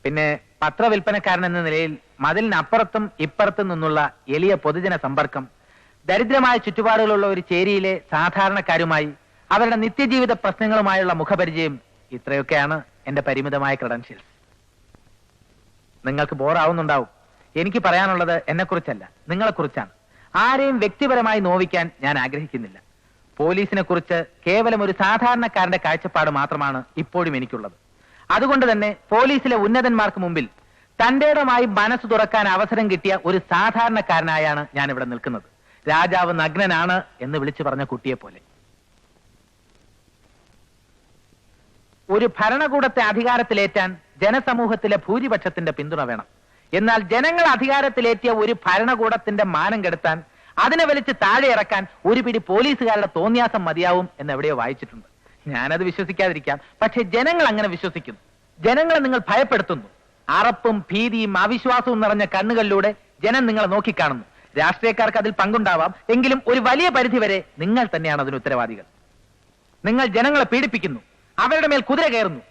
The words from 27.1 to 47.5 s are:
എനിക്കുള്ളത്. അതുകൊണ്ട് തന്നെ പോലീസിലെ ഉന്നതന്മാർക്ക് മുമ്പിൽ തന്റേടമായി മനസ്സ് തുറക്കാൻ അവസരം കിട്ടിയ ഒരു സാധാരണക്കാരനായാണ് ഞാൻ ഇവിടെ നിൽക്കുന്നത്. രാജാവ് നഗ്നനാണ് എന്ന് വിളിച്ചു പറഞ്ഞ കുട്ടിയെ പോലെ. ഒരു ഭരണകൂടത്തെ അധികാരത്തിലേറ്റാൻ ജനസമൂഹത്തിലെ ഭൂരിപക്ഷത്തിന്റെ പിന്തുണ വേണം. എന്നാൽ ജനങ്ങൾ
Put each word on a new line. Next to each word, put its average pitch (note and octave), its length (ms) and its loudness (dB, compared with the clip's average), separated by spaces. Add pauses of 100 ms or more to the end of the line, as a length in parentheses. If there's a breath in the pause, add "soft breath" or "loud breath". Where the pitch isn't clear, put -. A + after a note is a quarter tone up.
എനിക്കുള്ളത്. A2 380 -10 (580 soft breath)
അതുകൊണ്ട് C4 360 2
തന്നെ G#3 180 0 (220)
പോലീസിലെ B3+ 540 4
ഉന്നതന്മാർക്ക് A3+ 580 2
മുമ്പിൽ E3 220 -2 (560 soft breath)
തന്റേടമായി C4 640 4 (140)
മനസ്സ് A3+ 320 0
തുറക്കാൻ G#3+ 340 2 (100)
അവസരം G#3+ 360 0
കിട്ടിയ F#3+ 220 0 (140)
ഒരു F3+ 120 2 (120)
സാധാരണക്കാരനായാണ് F3 1080 0 (160)
ഞാൻ C#3 160 0
ഇവിടെ C3 180 -4
നിൽക്കുന്നത്. A#2+ 360 -8 (440 soft breath)
രാജാവ് F3 400 2 (100)
നഗ്നനാണ് F3 540 0 (300)
എന്ന് D3 160 -6
വിളിച്ചു D3 260 -6
പറഞ്ഞ C3+ 240 -4
കുട്ടിയെ C3 320 -6
പോലെ. - 160 -20 (3750)
ഒരു A#3 120 2 (100)
ഭരണകൂടത്തെ C4 640 0 (100)
അധികാരത്തിലേറ്റാൻ G#3 800 0 (320)
ജനസമൂഹത്തിലെ A3+ 840 0
ഭൂരിപക്ഷത്തിന്റെ F#3+ 720 -2
പിന്തുണ D3+ 320 -6
വേണം. G#2+ 180 -8 (460 soft breath)
എന്നാൽ A3 260 2 (120)
ജനങ്ങൾ E4 340 2 (100)